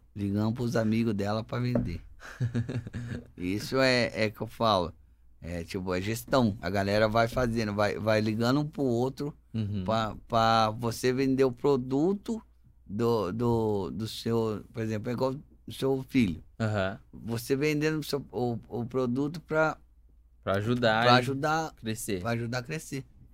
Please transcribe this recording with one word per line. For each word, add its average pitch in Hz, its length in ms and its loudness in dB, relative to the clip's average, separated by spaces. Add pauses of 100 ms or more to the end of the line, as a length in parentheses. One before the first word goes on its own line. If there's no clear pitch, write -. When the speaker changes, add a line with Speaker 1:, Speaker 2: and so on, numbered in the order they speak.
(160)
Speaker 1:
ligando 104 380 0
pros 120 220 -2
amigos 113 380 2
dela 104 300 -2
pra - 160 -6
vender. 120 420 -2 (180)
Speaker 2:
<laughs> - 1160 -8
Speaker 1:
Isso 95 420 -4
é, 123 460 2
é 107 40 2
que 110 120 -10
eu 120 60 -6
falo. 104 460 2 (480)
É 85 220 -6
tipo, 92 300 -4
é 90 80 0
gestão. 113 600 2
A 85 80 -4
galera 101 380 4
vai 117 200 2
fazendo, 117 460 -2
vai, 104 240 2
vai 107 240 2
ligando 117 380 2
um 151 80 -2
pro 143 160 -4
outro 127 520 -2 (180)
Speaker 2:
Uhum. 104 300 -2
Speaker 1:
pra, 107 320 0 (120)
pra 113 440 4
você 117 400 0
vender 135 320 2
o 131 80 4
produto 143 920 0 (440)
do, 107 480 0
do, 110 580 0
do 104 160 -6
seu, 113 640 -2
por 113 100 -8
exemplo, 110 280 -4
é 123 40 -4
igual 131 220 0 (320)
o 110 60 -14
seu 135 340 0
filho. 101 340 2 (180)
Speaker 2:
Aham. 101 400 0 (120)
Speaker 1:
Você 117 440 -4
vendendo 151 440 0
o 147 40 -6
seu, 143 280 -6
o, 120 260 -2 (120)
o 120 160 -6
produto 131 560 -2
pra 156 360 0 (680)
Speaker 2:
Pra 92 120 0
ajudar 113 460 2
Speaker 1:
pra 123 100 6
Speaker 2:
ele 123 80 8
Speaker 1:
ajudar, 151 560 -2
Speaker 2:
crescer. 107 460 -6
Speaker 1:
pra 113 100 -4
ajudar 117 280 -4
a 123 40 -6
crescer. 143 400 -8 (300)